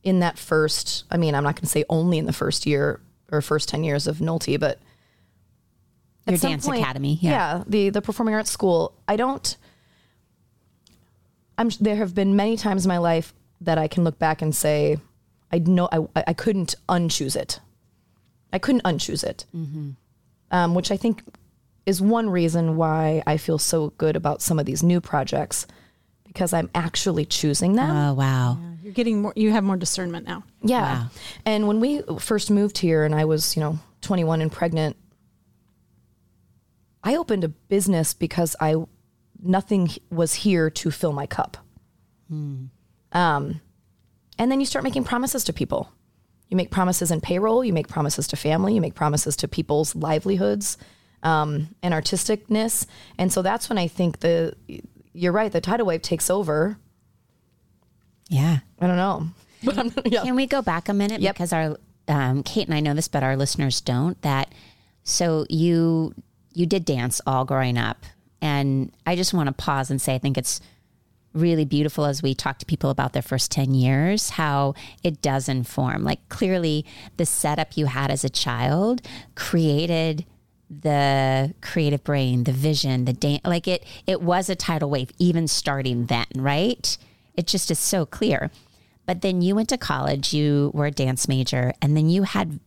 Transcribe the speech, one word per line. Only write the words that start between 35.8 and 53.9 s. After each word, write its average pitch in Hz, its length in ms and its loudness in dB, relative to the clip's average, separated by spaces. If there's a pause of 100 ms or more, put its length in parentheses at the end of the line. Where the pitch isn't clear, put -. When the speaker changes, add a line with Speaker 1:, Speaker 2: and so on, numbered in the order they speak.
Speaker 1:
I 247 120 2
opened 220 280 0
a 160 40 -2
business 180 680 0
because 165 460 -2
I, 160 160 2 (680)
nothing 185 460 2
h-, - 100 -6 (120)
was 165 240 0
here 170 360 2
to 160 200 -4
fill 151 220 -2
my 143 140 -4
cup. - 300 -6 (720)
Speaker 2:
Hmm. 143 380 -8 (460)
Speaker 1:
Um, 156 480 0 (800)
and 233 120 2
then 269 100 2
you 277 60 0
start 262 180 -4
making 262 200 -2
promises 247 400 -2
to - 80 -2
people. - 400 -4 (560)
You 185 80 -2
make 180 140 0
promises 180 400 0
in 160 100 0
payroll, 220 440 2
you 220 80 0
make 160 160 0
promises 147 400 -2
to - 80 -6
family, 180 380 0
you 220 60 2
make 156 140 -4
promises 151 420 0
to - 120 -4
people's 151 480 -2
livelihoods, 196 800 0 (460)
um, 151 600 0
and 180 120 0
artisticness. 214 920 -2 (320)
And 180 140 2
so 185 100 0
that's 196 260 -2
when 220 100 0
I 175 100 0
think 170 320 -2